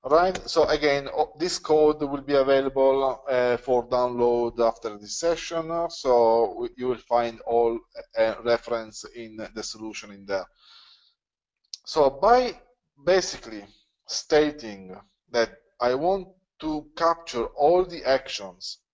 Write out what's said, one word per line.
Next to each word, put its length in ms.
right? 320
So 200
again, 440
o-, 240
this 220
code 420
will 200
be 140
available, 920
uh, 300
for 320
download 720
after 380
this 220
session, 720
so 640
w-, 240
you 100
will 180
find 260
all, 360
uh, 180
reference 580
in 220
the 100
solution 480
in 140
there. 200
So 240
by 480
basically 600
stating 920
that 180
I 140
want 340
to 260
capture 520
all 360
the 220
actions 760